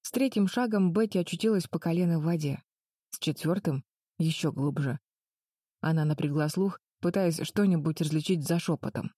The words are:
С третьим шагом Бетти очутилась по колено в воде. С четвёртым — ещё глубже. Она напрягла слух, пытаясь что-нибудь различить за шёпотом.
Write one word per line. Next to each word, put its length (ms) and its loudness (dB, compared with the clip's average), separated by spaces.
С 80 -10
третьим 380 2
шагом 440 2
Бетти 260 2
очутилась 500 0
по 100 -4
колено 400 2
в 60 -2
воде. 380 -2
С 80 -14
четвёртым — 680 -2
ещё 340 0
глубже. 460 -2
Она 240 0
напрягла 440 0
слух, 320 -2
пытаясь 420 0
что-нибудь 580 2
различить 460 0
за 120 2
шёпотом. 600 -4